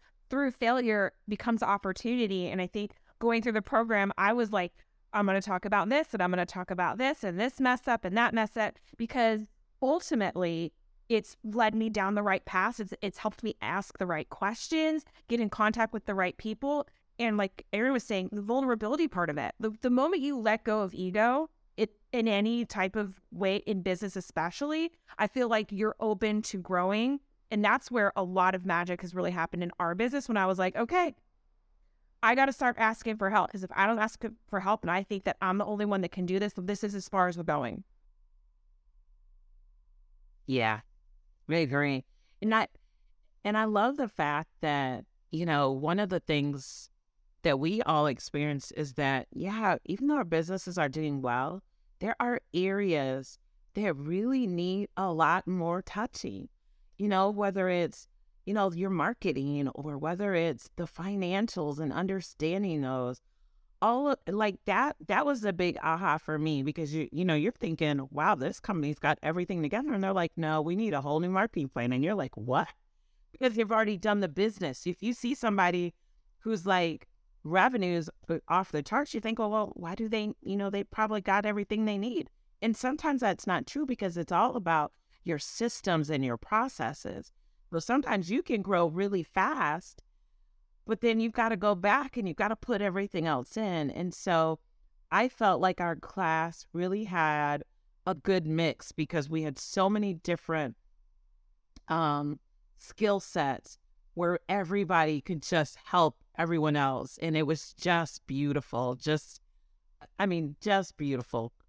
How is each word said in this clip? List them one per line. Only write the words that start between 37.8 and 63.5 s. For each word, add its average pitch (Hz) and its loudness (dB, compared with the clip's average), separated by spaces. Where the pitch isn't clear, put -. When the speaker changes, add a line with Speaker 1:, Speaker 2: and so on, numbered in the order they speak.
Speaker 2:
Yeah, 113 2
I 156 0
agree. 143 0
And 220 2
I, 220 2
and 208 0
I 220 2
love 220 2
the 269 -2
fact 147 -2
that, 139 -2
you 165 -2
know, 143 2
one 156 0
of 208 0
the 180 0
things 143 -2
that 139 4
we 180 0
all 151 4
experience 143 -4
is 139 -6
that, 135 0
yeah, 196 0
even 247 -2
though 202 4
our 175 0
businesses 170 -2
are 156 2
doing 143 -2
well, 131 -2
there 214 -4
are 240 0
areas 170 0
that 202 0
really 202 0
need 185 -2
a 185 0
lot 160 4
more 175 0
touching, - -8
you 202 0
know, 196 4
whether 196 0
it's, 175 0
you 196 -4
know, 196 2
your 180 -2
marketing 143 0
or 147 -6
whether 180 -2
it's 165 0
the 180 -4
financials 185 -2
and 156 -2
understanding 180 -2
those. 127 -2